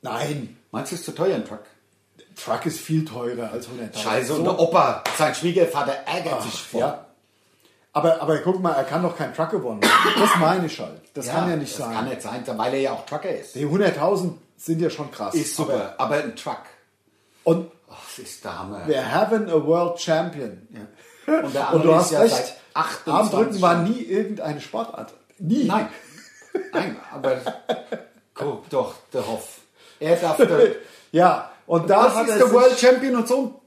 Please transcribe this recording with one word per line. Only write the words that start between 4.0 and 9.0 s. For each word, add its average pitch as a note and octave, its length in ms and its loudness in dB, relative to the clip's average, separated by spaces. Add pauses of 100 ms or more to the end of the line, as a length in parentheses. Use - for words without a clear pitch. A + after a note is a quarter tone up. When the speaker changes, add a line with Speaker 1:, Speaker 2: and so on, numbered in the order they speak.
Speaker 2:
Scheiße, A#2+ 180 0
Speaker 1:
So. D3 80 -2
Speaker 2:
und E3 80 0
der F#3 140 0
Opa, D3+ 460 2 (140)
sein D#3 160 2
Schwiegervater E3 580 0 (140)
ärgert E3 320 -4
Speaker 1:
Ach, A2 60 -6
Speaker 2:
sich A2 180 -8
voll. A#2 180 -6
Speaker 1:
ja. C#3+ 240 -4 (880)
Aber, D#3+ 300 2
aber D3+ 160 2
guck F#3 240 0
mal, E3+ 100 2
er C3+ 120 2
kann D#3 180 -2